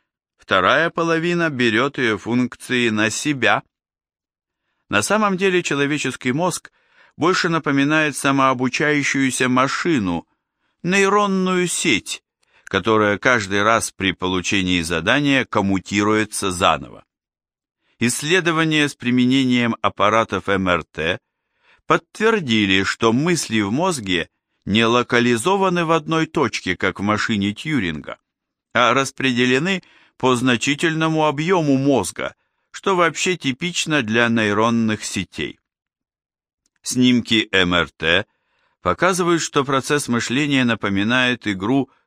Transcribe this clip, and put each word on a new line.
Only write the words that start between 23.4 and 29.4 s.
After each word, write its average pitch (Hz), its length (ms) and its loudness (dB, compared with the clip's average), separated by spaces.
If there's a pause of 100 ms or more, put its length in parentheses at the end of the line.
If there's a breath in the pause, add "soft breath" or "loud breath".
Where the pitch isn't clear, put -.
в 101 100 0
мозге 117 580 -2 (360)
не 107 220 2
локализованы 123 960 0
в 160 80 0
одной 160 340 -2
точке, 113 500 -4
как 95 220 -4
в 95 40 -8
машине 104 500 0
Тьюринга, 92 640 -6 (540)
а 120 220 2
распределены 131 880 0 (340 soft breath)